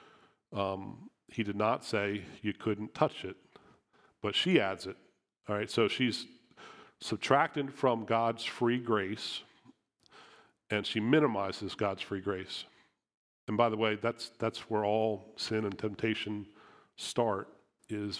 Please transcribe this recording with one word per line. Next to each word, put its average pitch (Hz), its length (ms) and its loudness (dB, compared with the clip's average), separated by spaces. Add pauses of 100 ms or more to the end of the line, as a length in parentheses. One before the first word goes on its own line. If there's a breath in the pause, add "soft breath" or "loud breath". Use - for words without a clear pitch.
(520 loud breath)
Um, 98 600 -6 (160)
he - 160 -4
did 101 120 -2
not 107 300 0
say 101 380 -2 (180)
you 104 120 0
couldn't 107 420 -4
touch - 280 0
it, 95 140 -10 (840 loud breath)
but 104 100 -2
she 175 260 6
adds 95 280 0
it. 95 100 -8 (500)
All 104 80 0
right, 104 140 -2
so 113 200 4
she's - 360 0 (760 loud breath)
subtracted 139 720 2
from 117 320 2
God's 113 400 2
free 123 340 2
grace, 107 640 -2 (1300 loud breath)
and 104 180 0
she - 120 -2
minimizes 107 760 2
God's 98 260 0
free 98 200 -6
grace. 95 420 -6 (880 soft breath)
And 107 80 0
by 117 100 6
the 110 80 2
way, 107 220 2
that's, 117 320 -4 (100)
that's - 300 -4
where 107 160 2
all 107 500 0
sin 110 300 -2
and 98 120 -4
temptation 104 680 -2 (480 loud breath)
start, 110 540 -2 (400)
is 104 300 -6